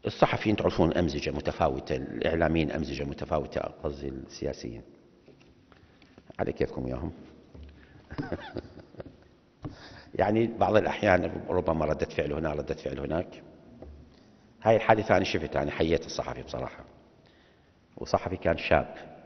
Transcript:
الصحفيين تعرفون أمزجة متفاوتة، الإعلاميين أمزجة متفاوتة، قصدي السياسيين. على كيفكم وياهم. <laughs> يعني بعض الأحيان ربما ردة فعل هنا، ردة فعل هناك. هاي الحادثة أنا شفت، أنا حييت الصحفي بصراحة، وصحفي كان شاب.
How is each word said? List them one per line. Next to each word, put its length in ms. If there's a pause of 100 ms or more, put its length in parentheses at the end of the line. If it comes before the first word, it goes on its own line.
الصحفيين 500
تعرفون 380
أمزجة 380
متفاوتة، 640
الإعلاميين 760
أمزجة 320
متفاوتة، 580
قصدي 460
السياسيين. 720 (1600)
على 140
كيفكم 320
وياهم. 260 (1080)
<laughs> 120 (1800)
يعني 320 (120)
بعض 160
الأحيان 560 (180)
ربما 360
ردة 200
فعل 280
هنا، 200
ردة 220
فعل 240
هناك. 440 (1200)
هاي 120
الحادثة 420
أنا 80
شفت، 300
أنا 160
حييت 340
الصحفي 360
بصراحة، 420 (1120)
وصحفي 400
كان 200
شاب. 380 (300)